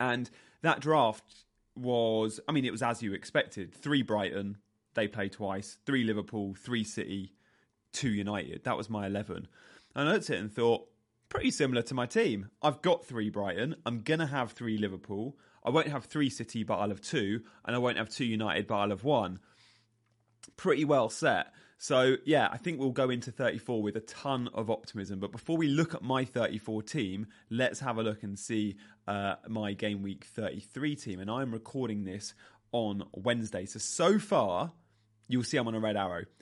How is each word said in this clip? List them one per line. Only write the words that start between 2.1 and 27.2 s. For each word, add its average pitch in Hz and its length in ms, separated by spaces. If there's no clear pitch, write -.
I 151 40
mean, 139 120
it 123 80
was 110 100
as 117 200
you 101 100
expected. 98 600
Three 143 260
Brighton, 101 560
they 110 120
play 104 220
twice. 98 560
Three 131 200
Liverpool, 104 540
three 120 240
City, 98 520
two - 160
United. 101 560
That 123 140
was 107 100
my 104 180
eleven. 98 400
And 143 140
I 170 60
looked 180 160
at 120 60
it 87 40
and 107 100
thought, 117 380
pretty - 220
similar 127 320
to 131 120
my 123 120
team. 120 420
I've 147 180
got 175 240
three 110 240
Brighton. 104 560
I'm 117 160
gonna 156 260
have 131 260
three 110 260
Liverpool. 104 580
I - 60
won't 151 200
have 143 180
three 143 240
City, 113 340
but 104 140
I'll 104 100
have 101 140
two. 110 400
And 120 100
I - 20
won't 123 200
have 107 100
two - 160
United, 107 420
but 110 100
I'll 101 140
have 98 140
one. 104 340
Pretty 151 300
well 131 240
set. 117 420
So, 131 460
yeah, 139 260
I 127 60
think 127 240
we'll 131 100
go 127 200
into 123 200
thirty-four 113 520
with 104 140
a 110 40
ton 123 540
of 110 160
optimism. 98 500
But 101 100
before 160 280
we 160 100
look 160 260
at - 60
my 131 240
thirty-four 110 600
team, 104 420